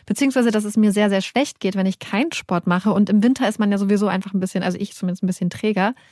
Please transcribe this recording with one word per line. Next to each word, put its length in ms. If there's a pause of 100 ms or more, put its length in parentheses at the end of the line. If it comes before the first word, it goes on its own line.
beziehungsweise, 460
dass 140
es 120
mir 140
sehr, 200
sehr 100
schlecht 400
geht, 160
wenn 100
ich 140
keinen 320
Sport 340
mache. 260
Und 160
im 140
Winter 260
ist 120
man 100
ja 80
sowieso 300
einfach 260
ein 60
bisschen, 240
also 160
ich 140
zumindest 280
ein 60
bisschen 220
träger. 440 (180)